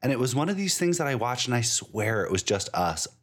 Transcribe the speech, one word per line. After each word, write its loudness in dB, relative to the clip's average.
And 2
it 0
was 0
one 2
of -2
these -2
things 2
that 0
I 0
watched, -2
and 2
I 4
swear 0
it -2
was 2
just 0
us. 0